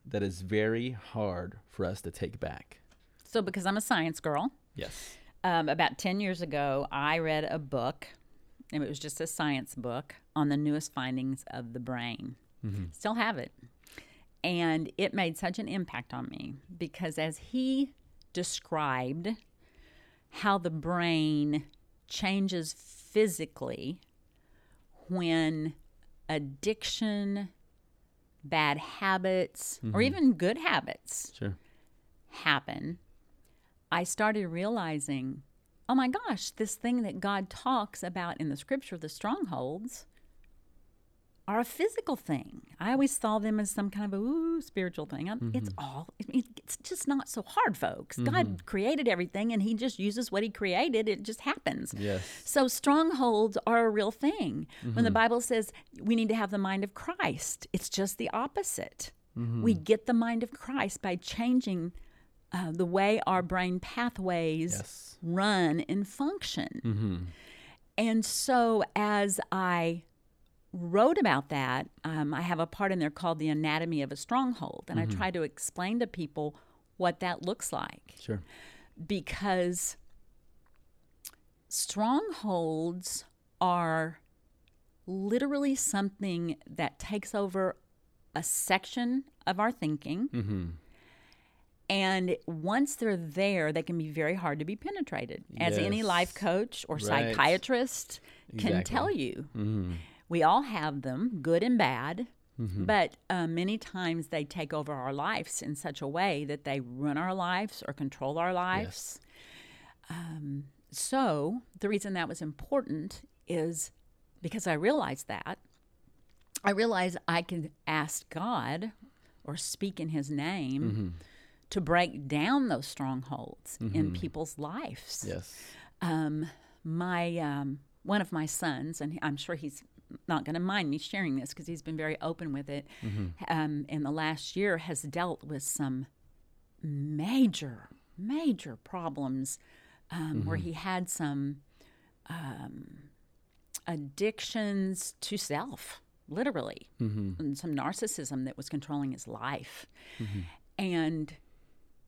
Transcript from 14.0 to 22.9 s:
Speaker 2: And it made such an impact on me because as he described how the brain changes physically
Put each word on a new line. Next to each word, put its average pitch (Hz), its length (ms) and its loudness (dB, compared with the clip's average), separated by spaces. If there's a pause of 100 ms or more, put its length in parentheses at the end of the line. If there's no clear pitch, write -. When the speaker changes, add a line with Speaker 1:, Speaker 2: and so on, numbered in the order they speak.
Speaker 2:
And 165 560 2
it 190 160 2
made 175 200 2
such 185 220 -2
an 214 100 -4
impact 175 460 -4
on 123 160 -6
me - 280 -10 (200)
because 170 400 -6
as 156 220 -2
he 262 540 0 (400)
described 151 960 -2 (1000)
how 196 280 2
the 175 120 0
brain 156 960 2 (420)
changes 185 680 0
physically 160 1300 -2 (1080)